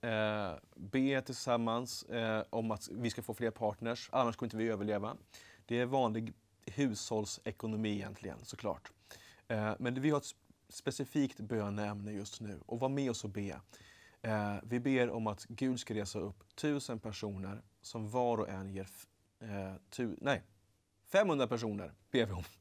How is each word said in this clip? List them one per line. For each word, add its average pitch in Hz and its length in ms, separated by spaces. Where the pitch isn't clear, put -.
eh, 107 520
be 131 460
tillsammans, 120 800
eh, 113 460
om 113 200
att - 220
vi 117 180
ska 120 120
få 113 120
fler 117 160
partners, 117 640
annars 120 240
kommer 123 100
inte 110 100
vi 110 120
överleva. 107 480
Det 120 140
är 123 60
vanlig 113 460
hushållsekonomi 110 1300
egentligen, 98 500
såklart. - 480
Eh, 107 300
men 127 220
vi 151 100
har 151 80
ett - 160
specifikt - 680
böneämne 104 720
just 104 280
nu 104 260
och 117 140
var 131 80
med 135 220
oss 117 140
och 107 60
be. 98 300
Eh, 107 400
vi 120 180
ber 123 300
om 113 160
att 104 180
Gud 123 360
ska - 140
resa 104 240
upp - 380
tusen 143 420
personer 101 640
som 107 280
var 120 280
och - 100
en 95 240
ger 95 100
f-, - 240
eh, 98 340
tu-, 117 300
nej, 135 220
femhundra 165 340
personer 107 460
ber 120 160
vi 95 60
om. 87 120